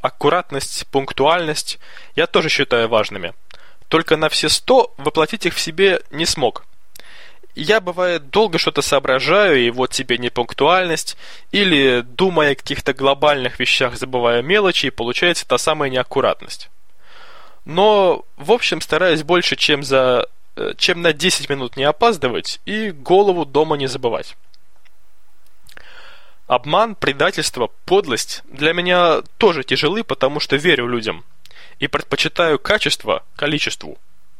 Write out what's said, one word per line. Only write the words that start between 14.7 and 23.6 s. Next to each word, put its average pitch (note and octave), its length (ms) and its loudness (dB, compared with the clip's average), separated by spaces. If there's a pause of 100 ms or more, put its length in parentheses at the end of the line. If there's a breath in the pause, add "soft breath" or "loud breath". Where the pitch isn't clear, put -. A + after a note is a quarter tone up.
и C3 40 -2
получается B2 560 0
та B2+ 100 2
самая D3+ 320 0
неаккуратность. B2+ 800 0 (960 loud breath)
Но, F#3+ 600 4 (100)
в D3 160 2
общем, G3+ 300 2
стараюсь D#3 400 2
больше, F3 340 2
чем C#3+ 260 2
за, C3 460 4 (280)
э, - 200 -4
чем F3 240 0
на E3+ 140 4
десять D3 340 0
минут C#3 280 -4
не C3+ 80 0
опаздывать, C#3+ 840 0
и G#3+ 240 -4
голову F3 560 4
дома D3 300 2